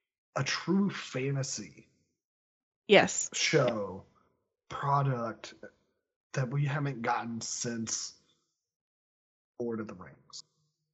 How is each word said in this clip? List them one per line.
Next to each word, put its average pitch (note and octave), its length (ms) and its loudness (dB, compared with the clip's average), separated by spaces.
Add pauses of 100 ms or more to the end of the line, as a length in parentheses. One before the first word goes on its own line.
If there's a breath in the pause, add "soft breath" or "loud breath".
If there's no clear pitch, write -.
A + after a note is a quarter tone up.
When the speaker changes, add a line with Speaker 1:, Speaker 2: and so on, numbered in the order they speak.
(360)
Speaker 1:
a C3+ 80 0
true F#3+ 460 0
fantasy C3 1000 -4 (1000)
Speaker 2:
Yes. F#3+ 440 8
Speaker 1:
show G#2+ 720 0 (640)
product C3+ 880 -2 (760)
that C3 180 -2
we C#3+ 140 2
haven't C#3 380 -2
gotten A#2 380 -2
since - 760 -6 (1500)
Lord A#2 200 -4
of G#2+ 80 -8
the G2+ 60 -14
Rings, E2 500 -18 (500)